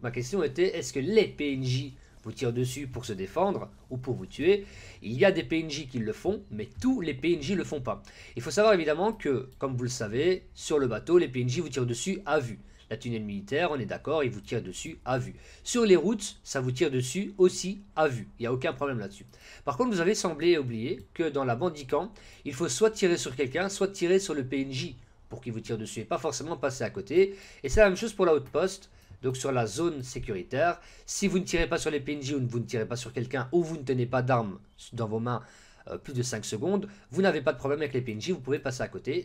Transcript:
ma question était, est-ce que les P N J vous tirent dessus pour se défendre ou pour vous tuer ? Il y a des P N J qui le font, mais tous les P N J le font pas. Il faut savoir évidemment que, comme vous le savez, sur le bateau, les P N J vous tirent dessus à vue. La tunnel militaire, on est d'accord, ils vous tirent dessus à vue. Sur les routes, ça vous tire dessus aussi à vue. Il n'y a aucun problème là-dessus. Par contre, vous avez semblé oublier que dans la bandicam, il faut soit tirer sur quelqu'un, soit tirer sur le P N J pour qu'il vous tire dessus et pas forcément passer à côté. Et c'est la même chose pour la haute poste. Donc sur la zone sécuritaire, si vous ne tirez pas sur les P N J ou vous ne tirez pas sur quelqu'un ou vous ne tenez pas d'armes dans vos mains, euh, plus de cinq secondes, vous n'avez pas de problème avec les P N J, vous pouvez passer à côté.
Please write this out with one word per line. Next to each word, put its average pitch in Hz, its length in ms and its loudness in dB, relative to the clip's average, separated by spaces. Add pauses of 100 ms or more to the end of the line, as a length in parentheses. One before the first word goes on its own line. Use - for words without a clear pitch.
ma 123 100 -4
question 143 320 -2
était, 160 320 2
est-ce - 160 -6
que 139 80 -2
les 196 260 4
P 143 280 -2
N 131 100 -2
J 127 320 0 (260)
vous 110 80 -10
tirent 117 220 -2
dessus 127 340 -2
pour 127 180 -8
se 113 80 -6
défendre 104 580 -2 (180)
ou 131 80 -6
pour 127 180 -4
vous 92 120 -8
tuer ? 196 380 2 (380)
Il 101 120 -8
y 147 100 4
a 190 80 8
des 160 100 0
P 160 160 0
N 160 100 -2
J 143 200 -8
qui 120 100 -6
le 107 140 -2
font, 190 400 -4
mais 107 160 -8 (120)
tous 254 200 2
les 156 140 -2
P 147 180 0
N 156 100 0
J 185 140 0
le 156 80 0
font 147 160 -6
pas. 107 240 -6 (320)
Il 120 60 -6
faut 151 100 -6
savoir 214 220 8
évidemment 165 380 4
que, 139 460 0
comme 135 160 -2
vous 123 80 -2
le 123 80 0
savez, 139 640 0
sur - 240 0
le 135 80 4
bateau, 117 320 4
les 165 80 6
P 127 140 -2
N 123 80 0
J 127 100 0
vous 156 120 -4
tirent 127 160 0
dessus 123 380 -2
à 147 140 2
vue. 117 220 -4 (280)
La 110 80 -6
tunnel 113 260 -4
militaire, 107 480 -2
on 147 80 -2
est 107 80 -4
d'accord, 135 380 -2
ils 120 80 0
vous 101 80 -10
tirent - 240 -4
dessus 151 400 -10
à 123 120 0
vue. 127 200 -6 (260)
Sur 240 220 2
les 196 100 8
routes, 190 480 2
ça - 180 -4
vous 127 120 0
tire 147 180 2
dessus 135 480 -2
aussi 185 440 2 (120)
à 156 140 4
vue. 117 280 -4
Il 120 60 -10
n'y 117 60 0
a 127 40 0
aucun 143 200 0
problème 139 260 -4
là-dessus. - 280 -10 (380)
Par 135 120 -2
contre, 254 160 2
vous 180 80 2
avez 196 160 4
semblé 165 420 2
oublier 123 560 -4
que 160 140 0
dans 139 160 0
la 120 100 2
bandicam, 151 560 -2 (340)
il 143 80 -6
faut 147 160 -2
soit 214 220 2
tirer 180 260 2
sur 131 200 -6
quelqu'un, 147 320 0
soit 196 180 0
tirer 190 320 2
sur 190 160 -2
le 139 100 -2
P 135 180 -2
N 135 100 -6
J 131 240 -6 (320)
pour 117 120 -12
qu'il 120 120 -8
vous 110 80 -6
tire 113 180 -4
dessus 107 220 -8
et 107 40 -8
pas 165 140 -2
forcément 160 380 -4
passer 135 260 -2
à - 80 -2
côté. 185 460 2 (260)
Et 139 60 -4
c'est 127 100 4
la 214 80 10
même 190 100 4
chose 214 160 -4
pour 185 140 2
la 160 80 8
haute 135 140 2
poste. 185 420 -2 (320)
Donc 127 140 0
sur 139 160 -2
la 120 140 2
zone 143 360 -2
sécuritaire, 127 800 -2 (260)
si - 220 0
vous 180 100 2
ne 175 60 0
tirez 165 240 0
pas 170 100 0
sur 156 140 -2
les 147 80 0
P 143 140 -4
N 147 80 -6
J 135 120 -2
ou 131 100 0
vous 117 140 -2
ne 113 60 -2
tirez 110 220 -2
pas 120 100 -6
sur - 160 -10
quelqu'un 123 400 -4
ou 170 100 6
vous 160 140 -4
ne 143 80 -10
tenez 123 220 2
pas 127 160 2
d'armes 117 360 2 (340)
dans 117 140 -2
vos 107 140 -2
mains, 117 220 -2 (460)
euh, - 80 -6
plus - 160 -12
de 123 100 -2
cinq 110 220 -6
secondes, 185 440 -2 (220)
vous 185 120 0
n'avez 160 180 4
pas 139 140 2
de - 40 -12
problème 143 220 0
avec 131 140 -2
les 123 80 0
P 117 100 -6
N 107 80 -6
J, 175 120 -2
vous 151 80 -4
pouvez 131 180 -2
passer 127 240 -6
à 107 60 -4
côté. 147 360 -4